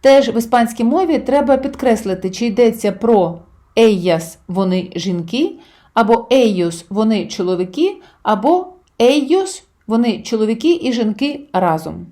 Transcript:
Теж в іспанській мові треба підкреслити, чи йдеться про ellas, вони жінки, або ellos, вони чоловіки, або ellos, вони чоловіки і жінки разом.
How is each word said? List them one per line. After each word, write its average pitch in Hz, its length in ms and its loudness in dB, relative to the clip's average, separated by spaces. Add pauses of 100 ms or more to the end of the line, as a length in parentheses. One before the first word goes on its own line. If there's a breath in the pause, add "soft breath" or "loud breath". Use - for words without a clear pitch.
Теж 269 280 6
в 214 80 -2
іспанській 233 460 0
мові 320 360 2
треба 269 380 2
підкреслити, 220 720 -2
чи 208 160 -6
йдеться 226 460 0
про 196 480 0 (360)
ellas, 180 600 2 (100)
вони 185 480 -2
жінки, 175 560 -4 (420 loud breath)
або 226 200 4
ellos, 220 760 0
вони 214 360 0
чоловіки, 185 760 -4 (220 loud breath)
або 269 500 0 (260)
ellos, 294 640 2 (240)
вони 226 340 0
чоловіки 226 600 0
і 247 120 -2
жінки 254 600 -4
разом. 165 580 -2